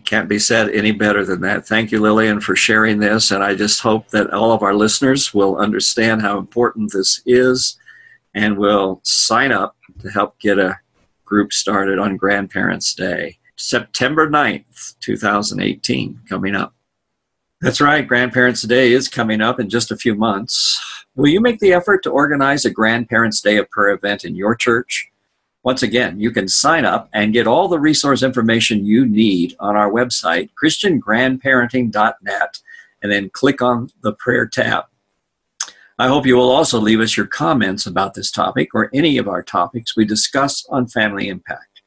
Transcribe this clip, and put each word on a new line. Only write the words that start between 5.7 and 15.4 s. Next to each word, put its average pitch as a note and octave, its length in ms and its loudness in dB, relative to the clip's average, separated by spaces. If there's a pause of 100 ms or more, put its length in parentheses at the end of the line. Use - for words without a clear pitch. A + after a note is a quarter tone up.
how G2+ 160 -2
important A2 540 -2
this G2 340 -2
is B2+ 520 2 (560)
and G#2 240 -2
will G2+ 460 2
sign B2+ 480 0
up F#2+ 240 -2 (240)
to G2 100 -14
help G2+ 300 -4
get G2+ 200 2
a F#2 200 0 (460)
group G2+ 280 0
started G2 460 -2
on G2 180 -4
Grandparents' F#2+ 760 -4
Day. E2+ 440 -8 (180)
September C3+ 720 -2
ninth, C3 720 -4
two G#2+ 160 -6
thousand G#2 460 -2